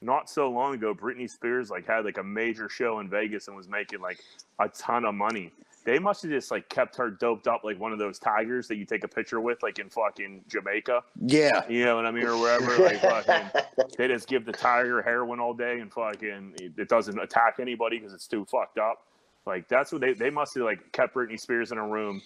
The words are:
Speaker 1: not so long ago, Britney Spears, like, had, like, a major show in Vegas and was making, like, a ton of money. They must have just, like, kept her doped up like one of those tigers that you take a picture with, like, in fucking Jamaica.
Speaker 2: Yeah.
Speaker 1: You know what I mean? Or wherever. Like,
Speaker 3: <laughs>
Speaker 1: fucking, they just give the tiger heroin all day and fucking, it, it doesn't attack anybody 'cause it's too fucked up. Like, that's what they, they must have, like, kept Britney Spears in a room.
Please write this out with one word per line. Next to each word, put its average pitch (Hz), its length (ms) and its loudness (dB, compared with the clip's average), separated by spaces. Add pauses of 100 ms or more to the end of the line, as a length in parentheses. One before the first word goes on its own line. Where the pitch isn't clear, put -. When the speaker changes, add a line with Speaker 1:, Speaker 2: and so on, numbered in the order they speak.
Speaker 1:
not 131 280 0
so 143 200 0
long 131 240 0
ago, 110 200 -2
Britney 120 360 -6
Spears, 120 400 -4
like, 92 160 -6
had, 110 180 0
like, 101 140 -4
a 98 40 -6
major 110 460 -4
show 113 320 -2
in 98 80 -10
Vegas 104 400 -4
and 101 80 -16
was 92 120 -18
making, 101 320 -6
like, 90 180 -8 (400)
a 104 100 2
ton 117 360 -2
of 104 100 0
money. 101 380 -2 (320)
They 120 160 4
must 196 220 0
have 160 100 -4
just, 131 180 -4
like, 104 180 -6
kept - 280 -2
her 120 140 0
doped 113 360 0
up 113 160 0
like 107 160 -6
one 110 140 -6
of 107 80 -6
those 101 180 -4
tigers 113 480 0
that 117 80 -4
you 104 100 -6
take 107 200 -4
a 123 40 -8
picture 113 320 -4
with, 120 220 -2
like, 107 160 -4
in 101 100 -10
fucking 98 600 -4
Jamaica. 107 540 -2 (180)
Speaker 2:
Yeah. 135 480 4
Speaker 1:
You 120 160 2
know 120 100 6
what 113 120 0
I 113 40 0
mean? 120 140 0
Or 117 120 2
wherever. 120 420 4
Like, 185 220 6
Speaker 3:
<laughs> 113 240 4
Speaker 1:
fucking, 175 380 2 (340)
they 123 120 2
just 120 180 0
give 123 180 0
the 113 80 -8
tiger 123 480 4
heroin 120 380 -2
all 120 160 -2
day 120 240 -2
and 107 140 -12
fucking, 104 680 -6
it, 90 160 -12
it 104 120 -4
doesn't 107 320 2
attack 113 400 2
anybody 117 400 -4
'cause 104 120 -16
it's 92 140 -18
too 107 200 -4
fucked - 320 -2
up. 110 260 0 (420)
Like, 92 220 -6
that's 131 240 2
what 160 80 -4
they, 127 120 2
they 117 160 0
must 147 280 -2
have, 123 80 0
like, 104 260 -2
kept 127 240 0
Britney 113 240 -4
Spears 117 320 -2
in 113 80 -4
a 107 80 -4
room. 107 400 -4